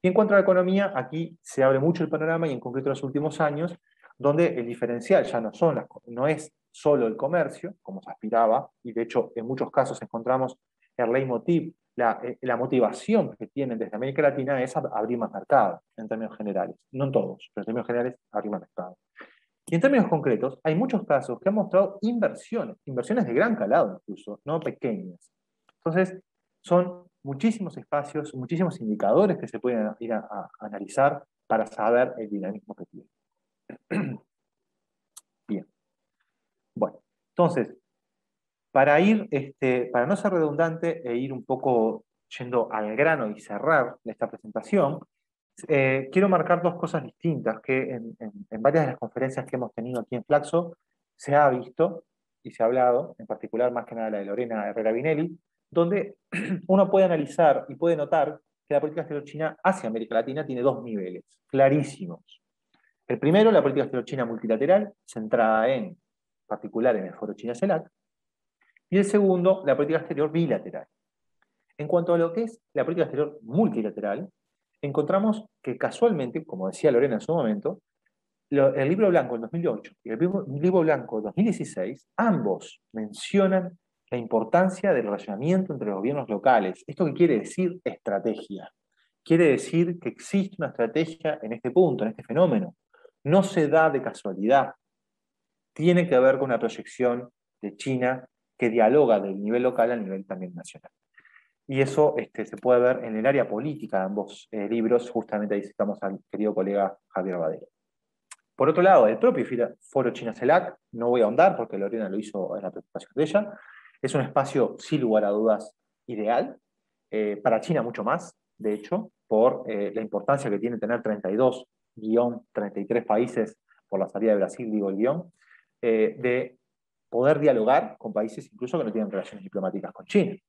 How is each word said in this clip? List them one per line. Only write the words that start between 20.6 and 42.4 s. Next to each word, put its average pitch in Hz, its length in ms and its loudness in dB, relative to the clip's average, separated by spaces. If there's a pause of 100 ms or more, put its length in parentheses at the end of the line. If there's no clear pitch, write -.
hay 160 120 0
muchos 226 320 -2
casos 131 340 0
que - 80 0
han 202 60 0
mostrado 196 480 0
inversiones, 214 840 -4
inversiones 143 420 -2
de 117 60 -4
gran 208 240 2
calado 110 500 0
incluso, 104 380 -14
no 160 160 -4
pequeñas. 98 720 -8 (440)
Entonces, 185 440 -2 (420)
son 180 420 0 (180)
muchísimos 160 560 -2
espacios, 147 560 -6
muchísimos 165 480 -2
indicadores 110 560 2
que 110 100 -10
se 113 100 -10
pueden 113 320 -2 (100)
ir 117 120 -6
a, 107 60 -2
a 101 400 -10
analizar 107 680 -2 (220)
para 113 200 0
saber 120 520 0
el 110 100 -8
dinamismo 104 460 -8
que - 120 -16
tiene. - 220 -20 (800)
<clears throat> 143 320 -6 (1300)
Bien. - 180 -6 (1080)
Bueno, - 260 -4 (340)
entonces, 170 400 2 (1000)
para 147 280 6
ir, 208 300 4
este, 131 560 0
para 123 200 0
no 196 100 0
ser 196 160 -2
redundante 165 760 -2
e 120 80 -2
ir 135 160 -4
un 123 120 -10
poco 117 600 0 (340)
yendo 123 320 -2